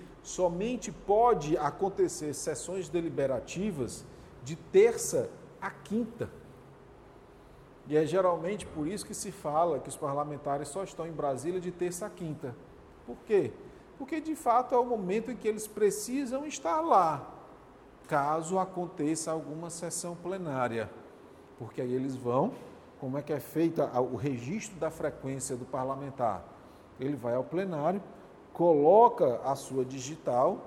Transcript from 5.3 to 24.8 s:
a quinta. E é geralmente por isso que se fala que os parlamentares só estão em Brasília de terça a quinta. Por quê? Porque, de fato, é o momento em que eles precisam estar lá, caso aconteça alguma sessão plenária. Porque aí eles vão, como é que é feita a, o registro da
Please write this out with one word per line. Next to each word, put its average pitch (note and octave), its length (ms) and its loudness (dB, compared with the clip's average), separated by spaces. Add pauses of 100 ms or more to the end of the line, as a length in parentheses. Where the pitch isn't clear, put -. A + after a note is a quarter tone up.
a F#3+ 80 -4
quinta. - 600 -4 (1600)
E D3 100 2
é D#3 80 6
geralmente F3 600 2
por D3+ 220 -4
isso G3 180 -4
que G#3+ 80 -12
se G3+ 180 -8
fala D#3 480 2
que C#3+ 100 -8
os - 80 -10
parlamentares C#3+ 720 -2
só G3 120 -6
estão E3+ 240 -8
em E3+ 60 -8
Brasília D3 480 -2
de F3 120 -4
terça F3 340 -4
a G#3 40 -8
quinta. D3 460 -8 (500)
Por A#3+ 200 -12
quê? F#3+ 260 4 (460)
Porque, D#4 240 -6
de D#4 140 -4
fato, B3 380 2
é B3+ 40 6
o A#3+ 80 4
momento A3 440 -2
em B3 60 -8
que - 120 -6
eles G#3+ 200 -2
precisam B3+ 800 0
estar D#4 340 -2
lá, F#3 500 4 (800)
caso D#3+ 500 2
aconteça E3+ 760 -2
alguma D#3 380 -6
sessão E3+ 460 -8
plenária. C3+ 760 -2 (720)
Porque A#2 220 -8
aí B2 120 -2
eles C3 220 -2
vão, B2 380 0 (460)
como C3+ 180 -6
é C#3+ 40 -2
que D#3 120 -6
é C#3+ 60 -2
feita D#3 540 0
a, B2 60 2
o B2+ 160 0
registro C3+ 640 -4
da D#3+ 100 0